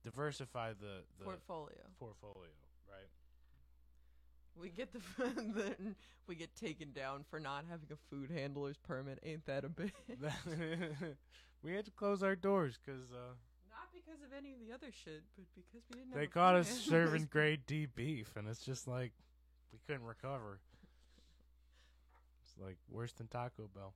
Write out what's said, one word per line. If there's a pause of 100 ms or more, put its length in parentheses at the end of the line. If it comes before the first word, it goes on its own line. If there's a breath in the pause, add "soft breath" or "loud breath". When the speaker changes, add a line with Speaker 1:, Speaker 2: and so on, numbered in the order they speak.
Speaker 1:
Diversify
the, (140)
the
Speaker 2:
Portfolio. (200)
Speaker 1:
portfolio, (380)
right? (1500)
Speaker 2:
We
get
the, (180)
<laughs>
the, (520 loud breath)
we
get
taken
down
for
not
having
a (180)
food
handler's
permit.
Ain't
that
a
bitch? (280)
Speaker 1:
<laughs> (480 loud breath)
We
had
to
close
our
doors
'cause,
uh, (380)
Speaker 2:
Not
because
of
any
of
the
other
shit, (140)
but (100)
because
we
didn't
Speaker 1:
they
Speaker 2:
have
a
Speaker 1:
caught
Speaker 2:
food
Speaker 1:
us (160)
Speaker 2:
handler's (220)
Speaker 1:
serving
grade
D
beef,
and
it's
just
like, (580)
we
couldn't
recover. (1800 soft breath)
It's, (100)
like, (120)
worse
than
Taco
Bell.